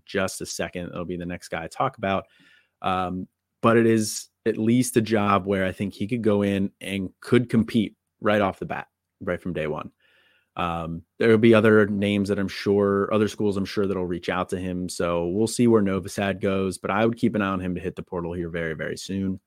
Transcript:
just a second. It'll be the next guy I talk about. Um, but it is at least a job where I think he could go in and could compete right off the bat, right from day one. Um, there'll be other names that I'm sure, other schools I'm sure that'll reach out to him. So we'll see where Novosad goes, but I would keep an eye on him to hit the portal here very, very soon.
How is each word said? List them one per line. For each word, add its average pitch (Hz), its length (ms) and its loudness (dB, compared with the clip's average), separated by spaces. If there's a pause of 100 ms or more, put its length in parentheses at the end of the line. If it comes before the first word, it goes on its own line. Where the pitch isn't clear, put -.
just 95 360 -4
a 87 40 -10
second. 87 440 -8
It'll 87 160 -8
be 87 120 -6
the 87 80 -8
next 87 220 -10
guy 82 160 -8
I 82 40 -8
talk - 300 -4
about. 98 280 -2 (580)
Um, 92 440 -4 (360)
but 113 140 6
it 117 100 6
is 110 400 0 (180)
at 110 140 0
least 120 360 2
a 120 60 4
job 101 460 2
where 98 180 2
I 92 60 -2
think 98 240 -6
he 104 100 -6
could 117 160 -4
go 104 220 2
in 101 260 0 (120)
and 95 280 -6 (100)
could 123 300 2
compete 110 460 0 (260)
right 104 200 2
off 95 180 -2
the 87 60 -8
bat, - 240 -8 (320)
right 90 200 -4
from 87 120 -6
day 78 120 -4
one. 76 240 -6 (680)
Um, 85 460 -4 (160)
there'll 113 220 6
be 113 160 8
other 107 320 6
names 101 420 0
that 98 80 -2
I'm 98 100 -2
sure, 101 640 0
other 107 160 2
schools 101 300 -2
I'm 98 80 -2
sure 98 220 -2
that'll 92 180 -2
reach 87 240 -6
out 92 200 -2
to 92 100 -4
him. 90 280 -4
So 87 400 -2
we'll 104 200 0
see 120 180 2
where 113 160 6
Novosad 98 600 -2
goes, 95 360 0
but 98 140 -4
I 110 160 2
would 117 100 0
keep 113 160 0
an 104 80 0
eye 98 60 0
on 95 120 -2
him 90 140 -4
to 87 80 -6
hit 90 140 -6
the - 80 -10
portal 85 300 -6
here 85 160 -6
very, 82 260 -4
very 78 220 -8
soon. 95 480 -4